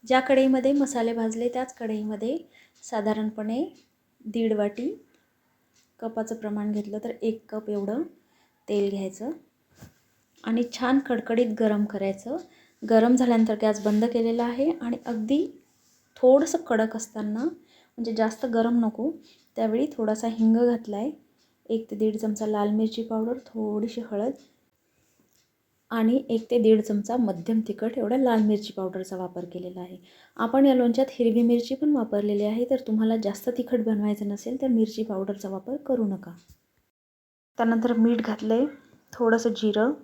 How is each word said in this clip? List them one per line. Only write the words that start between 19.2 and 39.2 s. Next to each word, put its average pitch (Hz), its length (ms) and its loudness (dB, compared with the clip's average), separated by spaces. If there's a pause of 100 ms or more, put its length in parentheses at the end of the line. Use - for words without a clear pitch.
त्यावेळी 226 360 0
थोडासा 220 360 -2
हिंग 226 300 4
घातलाय, 233 520 0 (560)
एक 226 240 -4
ते 220 60 -8
दीड 214 200 0
चमचा 214 300 -2
लाल 208 240 0
मिरची 220 320 0
पावडर, 226 440 -4
थोडीशी 214 560 -4
हळद 220 300 -4 (1600)
आणि 233 380 2
एक 226 220 -2
ते 240 80 2
दीड 220 220 6
चमचा 214 360 -2
मध्यम 220 520 0
तिखट 220 300 -4
एवढ्या 226 200 0
लाल 240 240 4
मिरची 208 300 0
पावडरचा 185 440 -6
वापर 180 280 -8
केलेला 180 360 -12
आहे. 180 160 -14 (400)
आपण 247 300 4
या 269 80 6
लोणच्यात 247 360 4
हिरवी 233 320 2
मिरची 240 320 2
पण 294 200 2
वापरलेली 208 500 0
आहे, 220 200 0
तर 254 220 0
तुम्हाला 220 300 2
जास्त 220 320 -4 (100)
तिखट 247 260 0
बनवायचं 208 440 -2
नसेल 226 340 -6
तर 269 60 -2
मिरची 220 360 2
पावडरचा 202 440 -6
वापर 190 280 -8 (100)
करू 240 200 0
नका. 185 260 -6 (1300)
त्यानंतर 226 340 0
मीठ 226 280 4
घातलंय, 220 440 0 (480)
थोडंसं 226 400 2